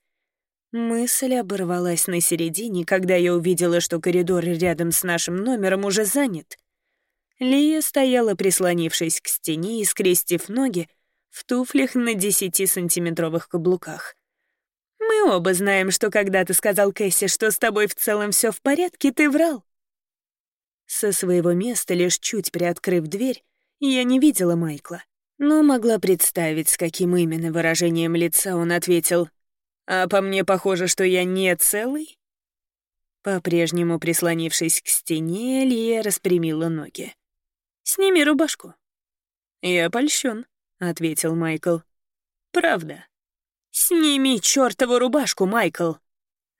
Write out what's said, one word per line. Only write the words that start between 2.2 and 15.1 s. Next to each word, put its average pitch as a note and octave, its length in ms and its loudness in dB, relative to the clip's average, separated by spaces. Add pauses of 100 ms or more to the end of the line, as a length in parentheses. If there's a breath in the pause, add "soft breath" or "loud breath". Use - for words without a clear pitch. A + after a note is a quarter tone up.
середине, E3+ 640 -2
когда F#3 320 0
я F3 180 2
увидела, F3 460 2
что E3+ 200 -4
коридор F3 440 0
рядом E3+ 480 0
с - 100 0
нашим F3 340 -2
номером G3 500 0
уже G3+ 180 0
занят. G#3 540 -4 (800)
Лия C#4+ 420 2
стояла, B3 540 2
прислонившись F3 840 0
к - 80 -12
стене F3 520 -4
и G#3 40 -2
скрестив F3+ 680 0
ноги G#3+ 380 -2 (420)
в - 140 -18
туфлях B3+ 500 0
на A#3+ 200 0
десятисантиметровых F3 1300 -2
каблуках. E3+ 680 -4 (840)
«Мы G#4+ 360 2